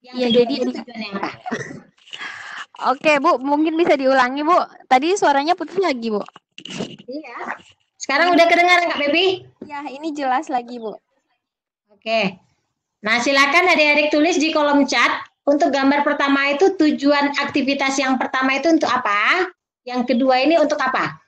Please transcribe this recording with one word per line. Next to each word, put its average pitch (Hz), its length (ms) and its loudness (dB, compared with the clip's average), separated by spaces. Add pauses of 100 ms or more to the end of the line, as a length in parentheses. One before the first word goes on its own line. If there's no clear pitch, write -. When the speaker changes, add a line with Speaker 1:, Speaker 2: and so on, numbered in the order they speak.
Speaker 1:
Yang - 120 -20
Speaker 2:
Iya, 247 120 -2
Speaker 1:
kedua 233 80 2
Speaker 2:
jadi 240 180 4
Speaker 1:
itu 254 220 -2
tujuannya 220 400 -12
apa? 180 140 -6 (1600)
Speaker 2:
Oke, 294 220 0 (100)
Bu, 339 160 4
mungkin 294 400 0
bisa 349 160 4
diulangi, 262 480 0
Bu. 320 140 2 (340)
Tadi 311 240 2
suaranya 294 400 2
putus 339 240 -6
lagi, 247 320 -2
Bu. 202 80 -2 (880)
Speaker 1:
Iya. 269 300 -14 (580)
Sekarang 320 400 0
udah 330 80 6
kedengaran, 349 480 4
Kak 269 80 -6
Pepi? 349 480 0 (160)
Speaker 2:
Ya, 294 240 -14
ini 294 240 -10
jelas 285 400 -4
lagi, 247 240 -6
Bu. 220 160 -10 (960)
Speaker 1:
Oke. 220 480 -4 (640)
Nah, 226 240 -2
silakan 277 480 2
adik-adik 302 400 2
tulis 311 240 2
di 311 160 0
kolom 294 320 2
chat 254 400 0 (240)
untuk 294 240 2
gambar 277 320 2
pertama 277 480 0
itu 381 240 2
tujuan 285 640 2
aktivitas 277 560 -2
yang 262 240 -2
pertama 269 400 -2
itu 339 80 0
untuk 320 240 2
apa? 247 560 0 (400)
Yang 247 240 -4
kedua 262 320 2
ini 320 160 4
untuk 294 240 0
apa? 214 320 -2 (120)